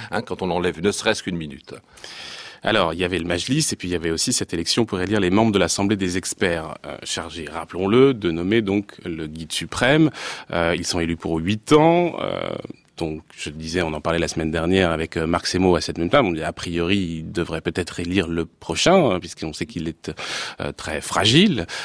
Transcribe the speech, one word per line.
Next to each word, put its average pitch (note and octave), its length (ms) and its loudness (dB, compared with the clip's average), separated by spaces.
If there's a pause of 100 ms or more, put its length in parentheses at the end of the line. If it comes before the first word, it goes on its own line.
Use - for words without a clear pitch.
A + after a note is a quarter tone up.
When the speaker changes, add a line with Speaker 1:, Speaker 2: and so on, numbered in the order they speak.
(100)
Speaker 1:
hein, G2 100 -2
quand G2 220 -6
on F#2+ 60 0
l'enlève, F2 340 0
ne G2+ 100 4
serait-ce - 300 0
qu'une F2+ 160 -4
minute. D2 360 -12 (880)
Speaker 2:
Alors, G2 300 2
il E2+ 80 -4
y F#2 40 0
avait F2+ 140 0
le E2+ 60 -2
Majlis, F2+ 480 0
et - 40 -6
puis F2 120 -8
il F2+ 40 -2
y F2 40 0
avait E2 160 0
aussi E2 220 -2
cette - 180 -4
élection F2 320 0
pour G2 160 -4
élire G2+ 180 0
les F2+ 120 2
membres A2 200 4
de G2 80 4
l'Assemblée G2 380 2
des F#2 220 -2
experts, E2+ 580 -2 (100)
euh, D2 180 -12
chargés, E2 460 -8
rappelons-le, G2 640 4
de G#2 180 0
nommer F2+ 300 2
donc G#2 320 -2 (120)
le D#2+ 220 -6
guide D#2+ 240 -10
suprême. C3+ 600 2 (420)
Euh, E2+ 240 2
ils E2+ 100 -4
sont F2+ 140 0
élus E2 160 0
pour E2 220 -2
huit G2+ 340 0
ans. E3 480 6
Euh, G1+ 300 -4 (480)
donc, D#2 240 -4 (140)
je - 140 -10
le D2+ 60 -12
disais, D#2+ 260 -2
on D#2+ 120 0
en D2+ 60 -6
parlait E2 200 0
la E2 80 0
semaine D#2+ 240 -2
dernière E2+ 400 4
avec, D#2+ 240 -4
euh, E2 100 -2
Marc E2+ 220 0
Semo F2+ 260 4
à D#2+ 60 2
cette D#2 180 -6
même E2+ 100 0
table. C3 200 4
On - 20 0
dit, D#2 140 -2
a D#2 80 -4
priori, F2 460 -2
il E2 340 -6
devrait E2 300 -4
peut-être E2+ 360 -4
élire F2 300 0
le E2 180 -2
prochain, D3 640 2
hein, F2+ 80 0
puisqu'on E2 340 -8
sait E2 140 -6
qu'il E2 220 -6
est, D#2+ 240 -10 (480)
euh, C#2+ 100 -6
très D2+ 300 -8
fragile. A#2 640 4 (180)